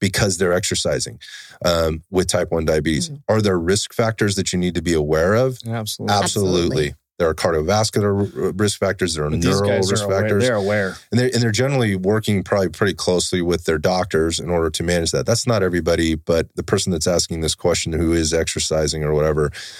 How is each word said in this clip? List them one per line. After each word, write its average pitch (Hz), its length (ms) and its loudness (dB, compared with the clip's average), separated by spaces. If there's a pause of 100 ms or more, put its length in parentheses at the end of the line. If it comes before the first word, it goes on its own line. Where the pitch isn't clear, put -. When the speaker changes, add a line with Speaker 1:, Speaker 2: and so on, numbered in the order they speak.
Speaker 1:
because 98 360 0
they're 87 160 0
exercising, 85 680 -2 (440)
um, 82 460 0
with 92 180 0
type 90 240 0
one 82 140 0
diabetes. 78 420 0
Speaker 2:
Mm-hmm. - 240 -4
Speaker 1:
Are 110 80 2
there 98 180 2
risk 87 360 0
factors 110 420 0
that 95 160 -2
you 92 60 0
need 90 160 0
to 82 80 -2
be 85 100 0
aware 78 420 2
of? 127 320 0
Speaker 3:
Absolutely. 107 480 -4
Speaker 1:
Absolutely. - 0 -
Speaker 2:
Absolutely. 87 800 0 (220)
Speaker 1:
There 82 120 2
are 78 60 0
cardiovascular 101 1120 0
r-, 90 100 0
risk 104 240 -2
factors. 92 340 -2
There 76 100 -2
are 76 60 -2
Speaker 3:
But 78 100 -2
these 85 40 0 (160)
Speaker 1:
neural 101 80 0
Speaker 3:
guys 95 200 2
Speaker 1:
risk 101 140 0
Speaker 3:
are 101 40 -4
aware. 98 160 0
Speaker 1:
factors. 107 200 2
Speaker 3:
They're 123 140 2
aware. 98 400 -2 (160)
Speaker 1:
And 117 80 4
they're, 127 120 2
and 117 80 2
they're 117 120 2
generally 123 420 2
working 101 480 0
probably 95 280 0
pretty 98 240 0
closely 90 460 0
with 85 260 0
their 80 120 2
doctors 82 600 0
in 80 100 -6
order 82 200 2
to 80 120 -4
manage 85 300 0
that. 69 120 0
That's - 220 0
not 110 160 2
everybody, 85 540 2
but 80 400 0
the 85 80 -4
person 95 260 0
that's 80 160 -2
asking 85 340 0
this 78 140 -2
question 85 380 0
who 82 200 2
is 80 220 0
exercising 78 680 -2
or 76 100 0
whatever, 76 380 2 (280)